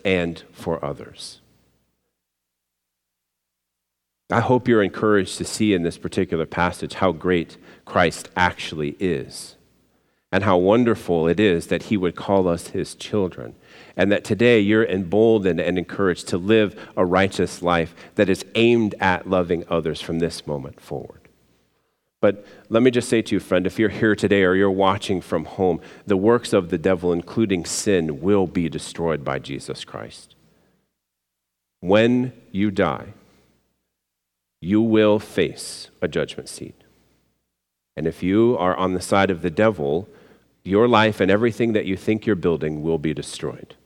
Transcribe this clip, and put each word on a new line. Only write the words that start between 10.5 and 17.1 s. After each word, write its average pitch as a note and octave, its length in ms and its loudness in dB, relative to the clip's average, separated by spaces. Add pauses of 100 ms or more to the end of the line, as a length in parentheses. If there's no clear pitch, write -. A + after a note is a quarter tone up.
wonderful F#2+ 720 2
it E2+ 100 2
is F2+ 300 2
that F2 160 -2
he A2 140 -2
would F2+ 180 -2
call G2 320 0
us E2+ 220 -4
his F2+ 260 -8
children, E2+ 600 -6 (420)
and G2 120 2
that G2+ 140 2
today A#2 380 4
you're G#2+ 240 4
emboldened F#2+ 760 2
and F2 180 0
encouraged F2+ 520 -2
to G2 80 -2
live G#2 420 2 (160)
a F#2 80 0
righteous F#2 580 0